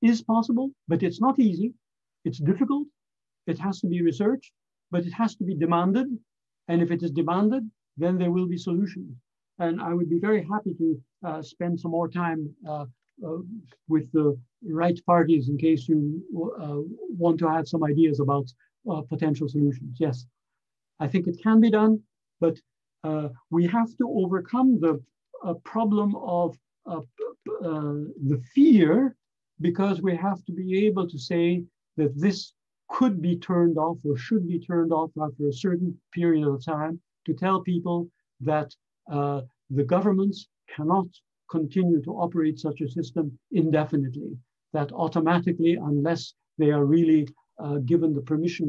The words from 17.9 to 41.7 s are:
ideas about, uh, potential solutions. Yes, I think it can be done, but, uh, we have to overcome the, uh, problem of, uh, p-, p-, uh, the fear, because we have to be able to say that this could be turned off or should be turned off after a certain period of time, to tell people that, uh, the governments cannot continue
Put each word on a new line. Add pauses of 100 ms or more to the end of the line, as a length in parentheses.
ideas (100)
about, (460)
uh, (120)
potential
solutions. (140)
Yes, (880)
I
think
it
can
be (100)
done, (520)
but, (520)
uh, (280)
we (140)
have (100)
to (180)
overcome (140)
the, (520)
uh, (200)
problem (300)
of, (440)
uh, (140)
p-, (100)
p-, (100)
uh, (320)
the (140)
fear, (760)
because (100)
we (120)
have
to (100)
be (180)
able
to (120)
say (540)
that (120)
this (580)
could (120)
be (160)
turned
off (100)
or (100)
should (100)
be (100)
turned
off (160)
after
a
certain (280)
period
of (100)
time, (320)
to (120)
tell (140)
people (520)
that, (480)
uh, (380)
the (100)
governments (360)
cannot (480)
continue